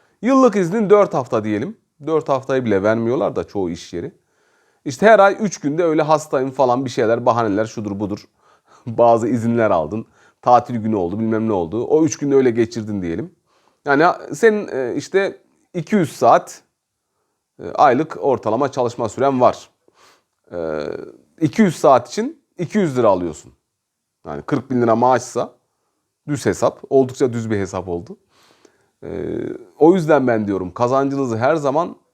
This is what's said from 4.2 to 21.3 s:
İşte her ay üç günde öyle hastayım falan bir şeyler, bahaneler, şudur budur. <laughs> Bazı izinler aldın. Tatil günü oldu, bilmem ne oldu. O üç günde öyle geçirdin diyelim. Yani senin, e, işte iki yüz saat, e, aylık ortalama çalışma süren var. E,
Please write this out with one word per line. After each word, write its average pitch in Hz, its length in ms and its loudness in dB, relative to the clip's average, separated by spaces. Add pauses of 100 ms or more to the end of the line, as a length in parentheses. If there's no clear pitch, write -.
İşte 147 200 0
her 220 140 8
ay 196 200 4
üç 208 200 -4
günde 151 240 -4
öyle 160 180 0
hastayım 147 500 0
falan 131 340 0
bir 127 40 -6
şeyler, 117 360 0
bahaneler, 110 400 0
şudur 104 340 -8
budur. 101 280 -8 (300)
<laughs> - 280 -20
Bazı 117 420 4
izinler 117 440 0
aldın. 90 340 -2 (360)
Tatil 120 340 2
günü 110 200 -2
oldu, 92 240 -2
bilmem 113 280 -2
ne 110 60 0
oldu. 92 320 -4
O 156 200 2
üç - 120 -4
günde 139 180 0
öyle 127 160 4
geçirdin 110 500 -2
diyelim. 90 340 -8 (500)
Yani 143 200 4 (280)
senin, 208 340 2
e, 123 280 -6
işte - 500 -4 (300)
iki 175 200 -4
yüz 180 200 0
saat, - 460 2 (1000)
e, 90 60 -10
aylık 147 520 2
ortalama 120 500 0
çalışma 120 380 -4
süren 131 320 0
var. 110 280 2 (800)
E, 78 360 -6 (540)